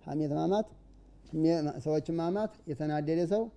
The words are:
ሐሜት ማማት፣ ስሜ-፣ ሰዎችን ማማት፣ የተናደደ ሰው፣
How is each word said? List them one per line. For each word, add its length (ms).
ሐሜት 300
ማማት፣ 340
ስሜ-፣ 260
ሰዎችን 360
ማማት፣ 360
የተናደደ 600
ሰው፣ 160